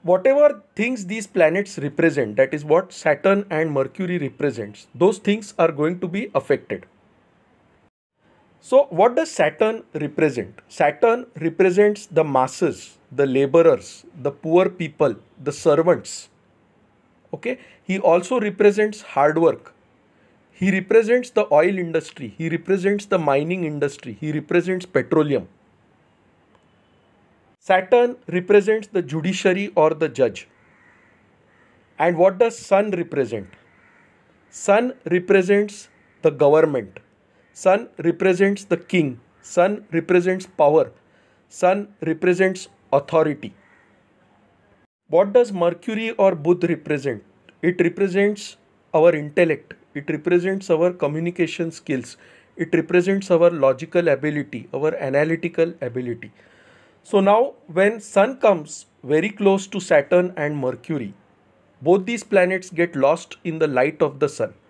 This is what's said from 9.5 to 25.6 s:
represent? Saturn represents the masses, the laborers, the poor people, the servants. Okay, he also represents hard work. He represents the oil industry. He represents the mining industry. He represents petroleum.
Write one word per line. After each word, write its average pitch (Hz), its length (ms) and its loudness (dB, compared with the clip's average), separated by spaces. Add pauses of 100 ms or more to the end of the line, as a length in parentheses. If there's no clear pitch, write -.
represent? 147 760 -4
Saturn 226 580 0 (160)
represents 190 640 2
the 160 180 0
masses, 131 760 -2 (120)
the 139 140 0
laborers, 139 800 2 (160)
the 139 100 -4
poor 170 380 0
people, 151 460 -2 (260)
the 139 100 -6
servants. 156 800 0 (1040)
Okay, 240 240 -8 (260)
he 190 140 -4
also 185 420 2
represents 208 640 0
hard 151 380 0
work. - 340 -2 (760)
He 185 200 -2
represents 220 600 2
the - 200 0
oil 180 260 2
industry. 160 600 -6
He 165 100 -6
represents 190 580 -2
the 185 140 -2
mining 160 460 -2
industry. 143 560 -6
He 151 100 -6
represents 175 540 -2
petroleum. 139 640 -2 (2250)